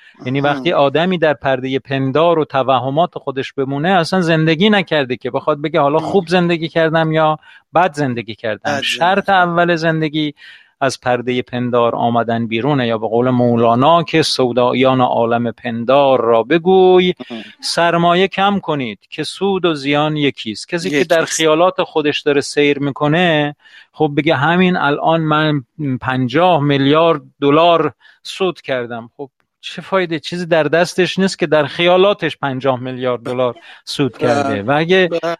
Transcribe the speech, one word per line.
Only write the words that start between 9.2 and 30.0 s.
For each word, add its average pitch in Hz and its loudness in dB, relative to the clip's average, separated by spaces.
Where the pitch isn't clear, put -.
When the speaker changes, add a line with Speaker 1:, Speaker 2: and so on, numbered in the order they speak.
Speaker 2:
زندگی. 196 -2
Speaker 1:
اول 175 2
زندگی 156 -2
از 135 -2
پردهٔ 123 -2
پندار 120 -2
آمدن 117 -2
بیرونه، 120 -2
یا 113 -2
به 107 -6
قول 120 0
مولانا 123 2
که 160 0
سودایان 123 0
عالم 117 0
پندار 123 0
را 113 2
بگوی 180 4
Speaker 2:
مم. 113 -12
Speaker 1:
سرمایه 170 0
کم 196 -2
کنید 131 -6
که 156 -10
سود 190 -4
و 165 2
زیان 147 0
یکیست. 127 -4
کسی 175 -4
که 147 0
در 165 2
Speaker 2:
یکیست. - -4
Speaker 1:
خیالات 165 2
خودش 147 -2
داره 143 0
سیر 143 0
می‌کنه، 147 0
خب 151 0
بگه 151 2
همین 180 2
الان 160 0
من 151 0
پنجاه 131 0
میلیارد 147 2
دلار 156 4
سود - -6
کردم، 120 -8
خب 139 -14
چه - -14
فایده؟ 170 -2